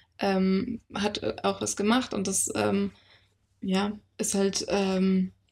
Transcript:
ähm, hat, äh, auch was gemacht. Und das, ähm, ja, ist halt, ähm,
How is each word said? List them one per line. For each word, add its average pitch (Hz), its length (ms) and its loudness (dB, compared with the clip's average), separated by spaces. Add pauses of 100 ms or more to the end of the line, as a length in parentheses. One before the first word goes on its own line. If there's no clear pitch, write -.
(180)
ähm, 190 600 2 (140)
hat, 208 280 -2
äh, - 200 -2
auch 196 180 0
was 214 160 -4
gemacht. 233 380 0
Und 196 120 -2
das, 196 280 -2
ähm, 202 360 0 (720)
ja, 196 320 0 (240)
ist - 180 -2
halt, 196 340 0
ähm, 190 640 2 (200)